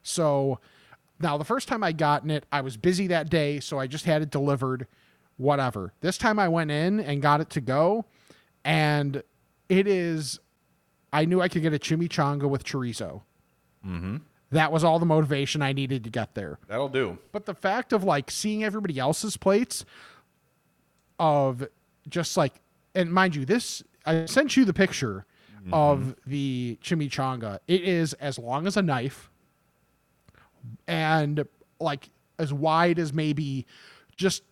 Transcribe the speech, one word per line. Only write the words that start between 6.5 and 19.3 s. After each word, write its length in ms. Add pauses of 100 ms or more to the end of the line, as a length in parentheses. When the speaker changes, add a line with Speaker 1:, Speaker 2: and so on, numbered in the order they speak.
Speaker 1:
in 300
and 200
got 220
it 80
to 100
go, 460 (580)
and 580 (460)
it 180
is, 520 (720)
I 140
knew 160
I 60
could 140
get 120
a 40
chimichanga 720
with 160
chorizo. 580 (640)
Speaker 2:
Mm-hmm. 300 (400)
Speaker 1:
That 160
was 120
all 140
the 80
motivation 560
I 100
needed 320
to 60
get 240
there. 240 (100)
Speaker 2:
That'll 200
do. 300 (140)
Speaker 1:
But 140
the 80
fact 380
of, 120
like, 260
seeing 340
everybody 340
else's 380